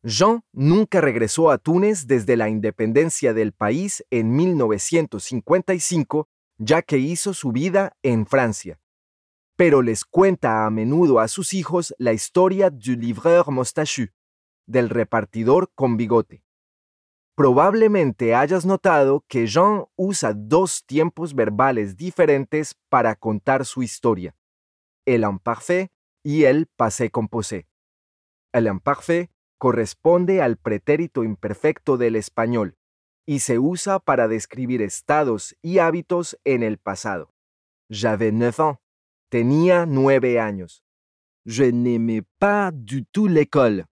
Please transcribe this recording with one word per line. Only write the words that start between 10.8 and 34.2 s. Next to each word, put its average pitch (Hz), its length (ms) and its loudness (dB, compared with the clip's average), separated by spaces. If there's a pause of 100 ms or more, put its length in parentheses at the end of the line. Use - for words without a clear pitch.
a 113 80 2
sus - 260 -6
hijos 170 460 -4
la 185 140 0
historia 185 580 2
du 123 240 -6
livreur 127 560 2
moustachu, 127 560 -4 (580)
del 117 240 0
repartidor 113 880 0
con 120 220 0
bigote. 113 460 -2 (920)
Probablemente 151 1000 2
hayas 151 320 0
notado 147 600 2
que 117 180 -2
Jean 180 400 0 (100)
usa 180 380 -4
dos 120 520 -2
tiempos 156 500 -4
verbales 107 600 -2
diferentes 151 800 -2 (140)
para 135 260 0
contar 123 500 -2
su - 180 -8
historia: 98 520 -4 (680)
el 120 180 2
imparfait 117 680 -4 (320)
y 147 220 2
el 147 300 4
passé 113 360 -2
composé. 110 560 -6 (840)
El 117 160 0
imparfait 143 640 -4 (280)
corresponde 170 840 0
al 117 160 0
pretérito 139 680 -2
imperfecto 110 760 -2
del 117 180 0
español 113 600 -4 (500)
y 143 120 -4
se 120 200 -2
usa 180 400 -2
para 123 280 0